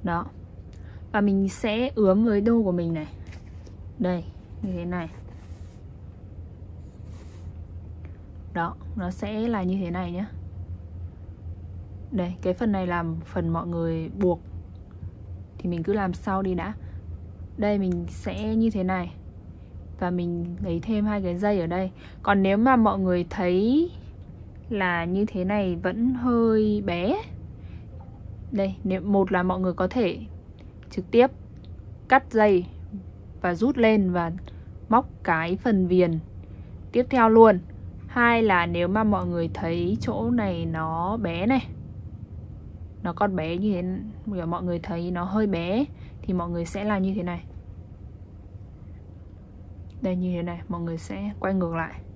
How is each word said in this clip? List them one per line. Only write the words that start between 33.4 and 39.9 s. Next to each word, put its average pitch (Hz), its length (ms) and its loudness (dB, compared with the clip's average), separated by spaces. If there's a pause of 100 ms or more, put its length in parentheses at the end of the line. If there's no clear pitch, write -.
và 180 140 0
rút 233 220 2
lên 220 340 6
và 170 200 0 (580)
móc 226 200 6 (140)
cái 170 320 2
phần 190 320 4
viền 175 320 6 (720)
tiếp 247 180 4
theo 233 200 8
luôn. 220 300 12 (480)
Hai 233 360 4
là 180 220 6
nếu 170 220 2
mà 208 160 2
mọi 190 240 2
người 170 260 0
thấy 175 460 0